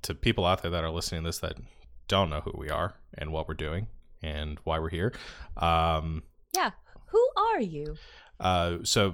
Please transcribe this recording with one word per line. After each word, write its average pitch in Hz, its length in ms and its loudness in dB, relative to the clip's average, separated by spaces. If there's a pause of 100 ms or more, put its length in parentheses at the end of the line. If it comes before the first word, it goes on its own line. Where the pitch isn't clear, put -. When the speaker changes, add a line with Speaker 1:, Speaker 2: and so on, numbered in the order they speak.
Speaker 1:
to - 140 -6
people 104 300 2
out 92 160 4
there 87 100 -2
that 85 100 0
are 82 80 -2
listening 85 340 -4
to 82 40 -2
this 82 120 -4
that 82 180 -6 (500)
don't 95 220 4
know 76 100 -2
who - 180 -6
we 73 120 -8
are 80 240 -2 (240)
and 78 160 -6
what 80 160 -4
we're 80 40 -4
doing 80 320 -4 (380)
and 76 400 -6
why 80 160 0
we're 80 100 -2
here. 90 220 0 (460)
Um, 80 640 2 (320)
Speaker 2:
Yeah, 330 140 4 (380)
who 480 280 4
are 427 240 2
you? 151 380 -4 (420)
Speaker 1:
Uh, 87 440 2
so 98 300 4